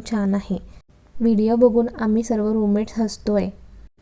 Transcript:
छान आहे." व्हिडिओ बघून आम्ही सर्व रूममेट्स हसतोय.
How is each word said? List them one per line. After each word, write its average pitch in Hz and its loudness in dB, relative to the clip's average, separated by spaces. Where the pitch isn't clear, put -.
छान 202 0
आहे." - -6
व्हिडिओ 226 2
बघून 233 4
आम्ही 220 0
सर्व 214 -2
रूममेट्स 214 0
हसतोय. 208 -2